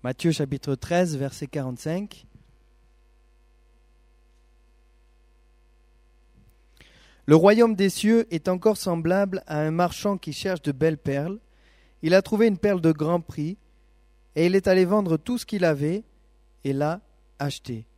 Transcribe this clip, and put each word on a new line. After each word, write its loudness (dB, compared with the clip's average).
Matthieu -2
chapitre -4
treize, -2
verset -6
quarante-cinq. -8
Le 6
royaume 6
des 2
cieux 2
est -4
encore 0
semblable -2
à -6
un -2
marchand -2
qui -10
cherche -6
de -4
belles 0
perles. -6
Il 2
a 6
trouvé 2
une 0
perle 0
de 4
grand 0
prix, -8
et 2
il 2
est 2
allé 6
vendre 2
tout -4
ce -10
qu'il -2
avait, 0
et -2
l'a -2
acheté. -8